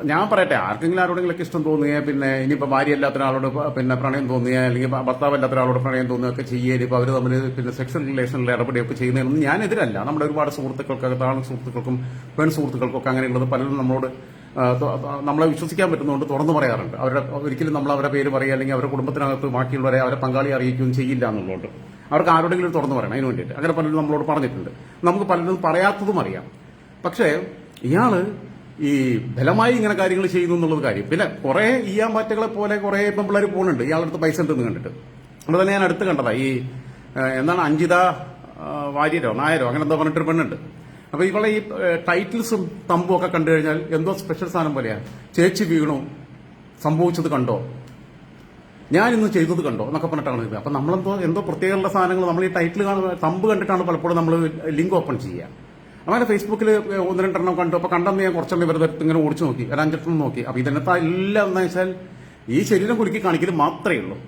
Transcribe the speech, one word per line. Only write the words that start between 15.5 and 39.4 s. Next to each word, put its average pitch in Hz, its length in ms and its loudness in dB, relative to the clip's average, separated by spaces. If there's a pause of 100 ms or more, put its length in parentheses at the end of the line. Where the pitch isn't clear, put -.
പറ്റുന്നതുകൊണ്ട് 143 380 -2
തുറന്നു 151 240 2
പറയാറുണ്ട്. 117 440 0
അവരുടെ, 131 220 0
ഒരിക്കലും 143 540 -4
നമ്മൾ 143 180 0
അവരുടെ 143 200 0
പേര് 139 180 0
പറയുക, 135 220 0
അല്ലെങ്കിൽ 135 220 0
അവരുടെ 127 180 0
കുടുംബത്തിനകത്ത് 135 540 -2
ബാക്കിയുള്ളവരെ, 127 540 0
അവരെ 127 160 2
പങ്കാളി 131 340 0
അറിയിക്കുകയും 127 440 0
ചെയ്യില്ല 127 360 0
എന്നുള്ളതുകൊണ്ട് 95 380 -4 (440)
അവർക്ക് 156 180 4
ആരോടെങ്കിലും 170 420 2
തുറന്നു 143 240 0
പറയണം. 104 180 -2
അതിന് 135 120 -2
വേണ്ടിയിട്ട് 113 280 -4
അങ്ങനെ 156 200 -2
പലരും 156 240 0
നമ്മളോട് 151 300 0
പറഞ്ഞിട്ടുണ്ട്. 135 420 -2 (340)
നമുക്ക് 185 220 2
പലരും 175 400 0
പറയാത്തതും 196 540 2
അറിയാം. 95 240 -4 (640)
പക്ഷേ 175 420 0 (360)
ഇയാൾ 190 420 2 (540)
ഈ 135 380 2
ബലമായി 175 560 2
ഇങ്ങനെ 214 200 2
കാര്യങ്ങൾ 185 340 2
ചെയ്യുന്നു 175 280 2
എന്നുള്ളത് 156 280 2
കാര്യം. 101 260 -2
പിന്നെ 170 160 2
കുറേ 214 520 2
ഈയാമ്പാറ്റകളെ 220 680 0
പോലെ 208 300 -2
കുറേ 202 320 0
പെൺപിള്ളേർ 202 360 0
പോകുന്നുണ്ട് 180 380 0
ഇയാളുടെ 160 240 0
അടുത്ത് 160 160 -4
പൈസ 160 180 2
ഉണ്ടെന്ന് 143 220 0
കണ്ടിട്ട്. 104 240 -4
നമ്മൾ - 760 -4
തന്നെ 196 120 2
ഞാൻ 196 100 2
അടുത്ത് 180 200 0
കണ്ടതാ, 147 280 0
ഈ, 131 360 -2 (500)
ഏ, 135 40 -2 (180)
എന്താണ്, 170 220 2
അഞ്ജിത, 156 320 2
ആ, 147 1000 0
വാര്യരോ 147 400 0
നായരോ 143 340 2